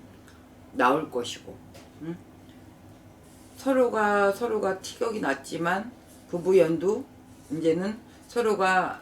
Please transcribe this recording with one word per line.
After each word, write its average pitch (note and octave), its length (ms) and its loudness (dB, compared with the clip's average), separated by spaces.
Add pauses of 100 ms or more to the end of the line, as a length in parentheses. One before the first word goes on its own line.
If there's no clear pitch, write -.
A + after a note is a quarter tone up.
(720)
나올 C#3 360 2
것이고, - 480 -8 (460)
응? E3 120 -8 (1400)
서로가, G#3+ 720 2
서로가 G3+ 480 -2
티격이 A3 420 -6
났지만 E3+ 720 -4 (380)
부부연도 F3 760 2 (460)
이제는 E3 460 0 (300)
서로가 F#3+ 760 0